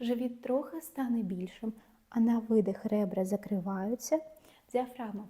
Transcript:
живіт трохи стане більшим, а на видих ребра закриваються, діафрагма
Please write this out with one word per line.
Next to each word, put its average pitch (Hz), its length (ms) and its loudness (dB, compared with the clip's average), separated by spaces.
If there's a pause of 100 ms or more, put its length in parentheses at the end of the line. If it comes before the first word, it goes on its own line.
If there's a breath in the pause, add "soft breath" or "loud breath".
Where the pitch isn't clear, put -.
живіт 240 420 -2
трохи 285 380 -2
стане 240 420 -2
більшим, 185 500 -6 (360 loud breath)
а - 120 2
на 233 180 6
видих 220 460 2
ребра 202 400 2
закриваються, 196 920 -2 (540 loud breath)
діафрагма 233 580 -4